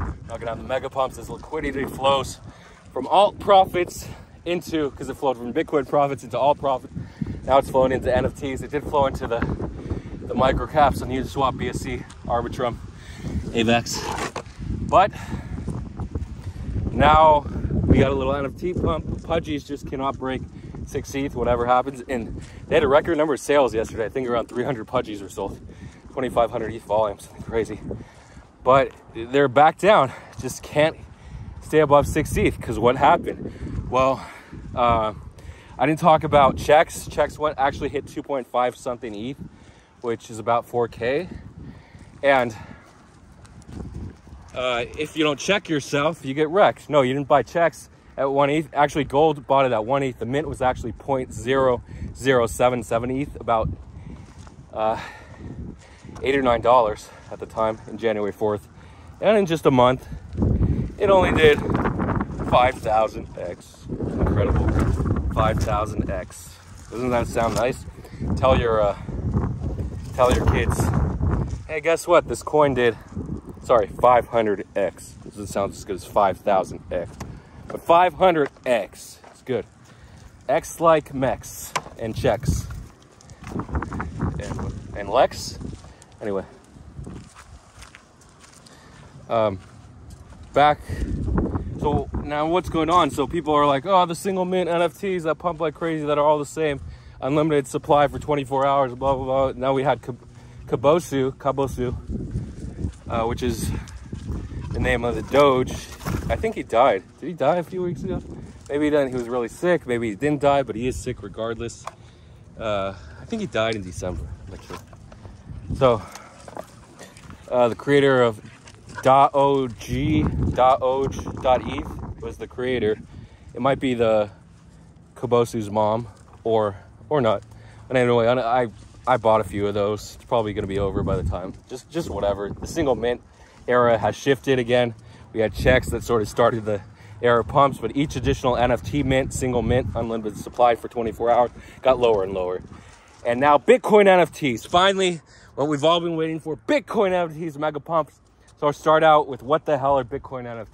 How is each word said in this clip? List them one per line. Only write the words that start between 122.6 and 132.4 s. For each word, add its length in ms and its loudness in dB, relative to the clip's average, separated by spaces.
It 60 -10
might 200 2
be 140 0
the 360 2
Kabosu's 540 0
mom, 380 0
or, 320 2
or 120 0
not. 220 2
But 80 0
anyway, 300 4
I, 380 2
I, 20 -4
I 100 4
bought 240 4
a 40 -2
few 220 -4
of 80 -2
those. 420 -2
It's 80 -20
probably 280 0
gonna 140 -4
be 120 -4
over 240 -2
by 140 -2
the 120 -4
time. 260 -8
Just, 200 -14
just 200 -6
whatever. 400 -2